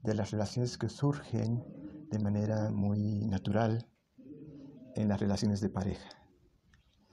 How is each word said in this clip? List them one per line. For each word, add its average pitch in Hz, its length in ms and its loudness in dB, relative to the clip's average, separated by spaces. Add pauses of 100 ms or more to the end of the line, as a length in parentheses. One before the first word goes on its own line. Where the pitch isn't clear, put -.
de 110 120 0
las 101 180 -2
relaciones 110 440 -2
que 113 120 -2
surgen 120 760 -2 (460)
de 110 80 0
manera 107 520 0
muy 104 560 0
natural 110 600 4 (1080)
en 107 120 2
las 98 120 2
relaciones 101 400 2
de 104 80 2
pareja. 92 400 -2 (1040)